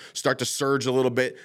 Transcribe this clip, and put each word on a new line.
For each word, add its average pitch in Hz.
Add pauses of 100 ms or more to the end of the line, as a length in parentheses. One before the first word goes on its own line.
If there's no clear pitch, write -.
(120)
start 131
to 123
surge 135
a 131
little 127
bit. 123